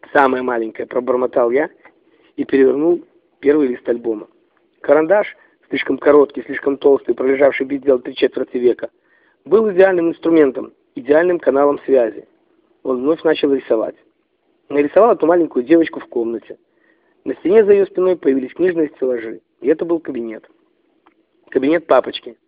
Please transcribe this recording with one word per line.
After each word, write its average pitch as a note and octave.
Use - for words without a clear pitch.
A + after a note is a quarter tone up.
«Самая C3
маленькая», A#2
пробормотал B2
я D3+
и C#3+
перевернул C#3+
первый D3
лист A#2+
альбома. A#2
Карандаш, D#3+
слишком C3+
короткий, C#3+
слишком C#3
толстый, C3+
пролежавший C3+
без C3+
дела C3
три C3
четверти B2+
века, A#2+
был G#3+
идеальным F3+
инструментом, D3+
идеальным D#3
каналом C#3+
связи. A#2
Он B2+
вновь D#3
начал D3
рисовать. A#2+
Нарисовал D3
эту D#3+
маленькую D#3
девочку D#3
в -
комнате. A2+
На C3+
стене G#3
за G3+
её G3
спиной F#3
появились C3+
книжные E3
стеллажи, A#2+
и A#2+
это D#3+
был E3
кабинет. A#2
Кабинет D#3
папочки. A#2+